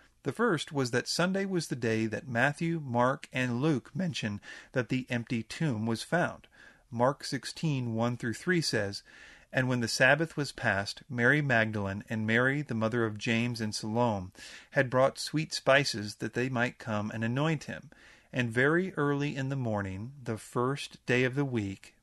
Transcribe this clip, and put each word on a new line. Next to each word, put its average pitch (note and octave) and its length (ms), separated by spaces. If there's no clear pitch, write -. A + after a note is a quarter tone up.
The C#3 100
first G#3+ 380
was C3+ 200
that B2 180
Sunday F#3+ 380
was F#3 220
the D3 80
day A2+ 280
that G#2+ 240
Matthew, C#3+ 500
Mark, B2+ 540
and B2 300
Luke D3 320
mention B2+ 440
that B2+ 180
the B2+ 180
empty A#2 340
tomb A2+ 440
was A2+ 160
found. D#3 440
Mark B2 340
sixteen, C3 680
one A#2 240
through A#2 160
three F3+ 260
says, G2+ 420
"And C3 160
when B2+ 140
the A2+ 80
Sabbath C#3+ 480
was C#3+ 160
past, G2+ 560
Mary B2 320
Magdalene A2 680
and A2 160
Mary, B2+ 340
the C#3 140
mother A2+ 320
of G#2+ 100
James A2+ 460
and G#2+ 120
Salome, G#2+ 560
had C3 180
brought C3 280
sweet - 360
spices C3+ 640
that A#2+ 180
they B2+ 160
might B2 280
come G#2+ 340
and A2 120
anoint C#3+ 400
him. G2+ 240
And A#2+ 220
very D#3 460
early C#3+ 360
in C3 140
the C#3 80
morning, G#2 560
the A#2 140
first - 720
day B2 180
of B2+ 100
the C#3+ 120
week, G2+ 560